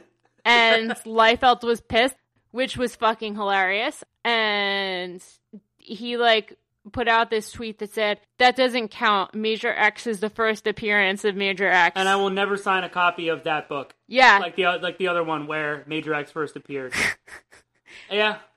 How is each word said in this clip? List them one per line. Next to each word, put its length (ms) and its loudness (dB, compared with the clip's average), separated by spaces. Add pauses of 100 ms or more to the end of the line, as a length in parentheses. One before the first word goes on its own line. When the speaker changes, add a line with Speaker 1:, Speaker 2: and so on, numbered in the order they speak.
(440)
Speaker 1:
And 460 4 (160)
Liefeld 560 4
was 180 -2
pissed, 360 0 (340)
which 260 -4
was 200 -4
fucking 400 -2
hilarious. 680 -2 (220)
And 960 -2 (560)
he, 380 -10
like, 400 2 (360)
put 160 -4
out 220 4
this 220 -4
tweet 260 -10
that 140 -10
said, 280 -2 (180)
"That 180 6
doesn't 320 0
count. 460 0
Major 380 -2
X 340 0
is 140 -4
the 100 -2
first 360 -2
appearance 580 0
of 120 -2
Major 320 -2
X." 280 4
Speaker 2:
And 120 0
I 80 4
will 140 2
never 260 -2
sign 280 0
a 40 -8
copy 400 0
of 160 -2
that 240 -4
book. 260 -10 (140)
Speaker 1:
Yeah. 300 6
Speaker 2:
Like 180 -6
the, 80 0 (180)
like 160 -6
the 100 -2
other 160 0
one 220 -4
where 400 -6
Major 280 -4
X 180 -6
first 240 -8
appeared. 420 -10
Speaker 1:
<laughs> 40 0 (1080)
Speaker 2:
Yeah. 280 0 (180)